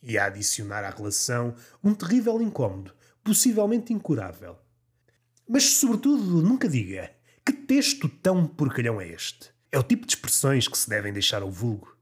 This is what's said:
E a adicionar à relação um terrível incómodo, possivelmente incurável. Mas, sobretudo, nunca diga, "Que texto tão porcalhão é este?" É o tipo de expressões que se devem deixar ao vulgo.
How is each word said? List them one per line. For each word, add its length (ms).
E 160
a 80
adicionar 580
à 60
relação 640
um 120
terrível 480
incómodo, 520
possivelmente 680
incurável. 640
Mas, 160
sobretudo, 680
nunca 260
diga, 440
"Que 80
texto 560
tão 360
porcalhão 540
é 80
este?" 460
É 80
o 40
tipo 220
de 80
expressões 540
que 100
se 120
devem 240
deixar 280
ao 100
vulgo. 500